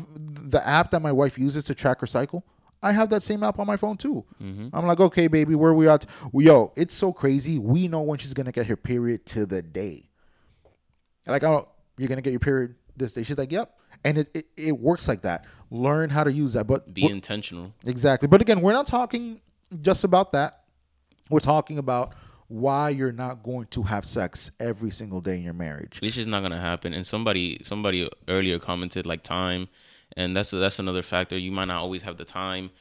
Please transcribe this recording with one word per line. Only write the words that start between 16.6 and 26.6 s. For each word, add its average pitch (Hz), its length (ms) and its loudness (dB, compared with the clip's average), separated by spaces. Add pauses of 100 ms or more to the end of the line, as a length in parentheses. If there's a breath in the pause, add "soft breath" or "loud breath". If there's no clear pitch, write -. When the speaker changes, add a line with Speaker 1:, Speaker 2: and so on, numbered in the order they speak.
Speaker 1:
But 120 260 0
Speaker 2:
Be 95 100 -2
Speaker 1:
we're 98 80 6
Speaker 2:
intentional. 98 600 -8 (120)
Speaker 1:
Exactly. 127 440 2
But 190 100 10
again, 214 220 4
we're 190 100 6
not 269 160 2
talking 240 540 -2 (400)
just 185 240 2
about 185 260 4
that. 143 300 -2 (680)
We're 151 120 6
talking 151 380 0
about 127 340 -2 (340 soft breath)
why 139 440 0
you're 135 200 -2
not 123 320 -10
going 123 280 -8
to 120 120 -4
have 101 220 -4
sex - 520 -6
every 113 320 -6
single 101 300 -8
day 92 160 -4
in 87 80 -8
your 85 100 -8
marriage. 78 480 -10
Speaker 2:
It's 113 140 -4
just 113 140 -6
not 98 140 -2
gonna 87 180 -4